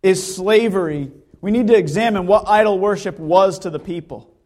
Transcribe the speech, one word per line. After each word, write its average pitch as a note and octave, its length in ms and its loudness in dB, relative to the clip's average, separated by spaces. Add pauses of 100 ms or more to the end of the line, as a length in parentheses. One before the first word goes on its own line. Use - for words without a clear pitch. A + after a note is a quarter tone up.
is F#3 320 0
slavery, F#3 760 0 (280)
we G3+ 120 -4
need A#3 160 0
to A3+ 80 6
examine F#3+ 500 0
what G#3 220 2
idol G#3 320 2
worship G3 400 -2
was F3+ 400 2
to F3+ 100 -8
the D3+ 80 -10
people. D#3+ 560 -14 (120)